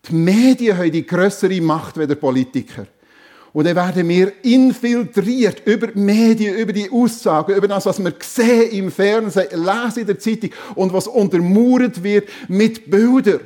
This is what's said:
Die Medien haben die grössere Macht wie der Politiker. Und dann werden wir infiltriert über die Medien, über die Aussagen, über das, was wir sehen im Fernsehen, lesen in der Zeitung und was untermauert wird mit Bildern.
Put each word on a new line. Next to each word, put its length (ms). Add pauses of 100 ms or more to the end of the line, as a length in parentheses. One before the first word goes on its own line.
Die 60
Medien 640
haben 140
die 120
grössere 560
Macht 380
wie 80
der 80
Politiker. 720 (640)
Und 140
dann 80
werden 340
wir 360
infiltriert 1200
über 220
die 100
Medien, 580
über 160
die 160
Aussagen, 680
über 100
das, 180
was 140
wir 220
sehen 500
im 220
Fernsehen, 580
lesen 500
in 60
der 120
Zeitung 320 (260)
und 160
was 160
untermauert 920
wird 280 (180)
mit 420
Bildern. 580